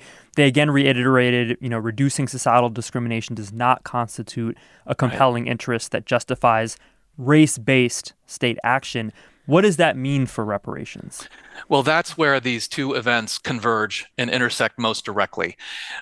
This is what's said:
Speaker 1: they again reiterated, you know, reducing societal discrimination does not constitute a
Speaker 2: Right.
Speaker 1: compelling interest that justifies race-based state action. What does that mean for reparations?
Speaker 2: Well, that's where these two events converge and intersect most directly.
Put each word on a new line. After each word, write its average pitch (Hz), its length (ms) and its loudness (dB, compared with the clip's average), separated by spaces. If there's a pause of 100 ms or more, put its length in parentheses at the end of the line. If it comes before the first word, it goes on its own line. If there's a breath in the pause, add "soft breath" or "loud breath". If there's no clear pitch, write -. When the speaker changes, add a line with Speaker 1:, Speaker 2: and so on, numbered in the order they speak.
(360 loud breath)
Speaker 1:
they 147 120 6
again 147 240 4
reiterated, 123 920 2
you 127 80 -6
know, 117 80 -2
reducing 117 500 -2
societal 120 420 2
discrimination 117 640 -6
does 107 180 -10
not 123 300 0
constitute 117 760 -6 (280 soft breath)
a - 40 -10
Speaker 2:
Right. 127 80 -2
Speaker 1:
compelling 123 500 2
interest 120 440 -4
that - 140 -4
justifies 117 720 0 (380 soft breath)
race-based 131 1000 2 (120)
state 120 380 -4
action. 117 500 -2 (320 soft breath)
What 160 160 4
does 196 160 4
that 160 180 4
mean 135 300 0
for - 180 -6
reparations? - 840 -8 (420 loud breath)
Speaker 2:
Well, 139 140 2
that's 160 340 0
where 143 220 2
these 120 280 -4
two 139 280 -4
events 117 420 0
converge 110 680 -2 (100)
and 123 140 -2
intersect 120 480 0
most 110 260 -2
directly. 95 500 -4 (460 loud breath)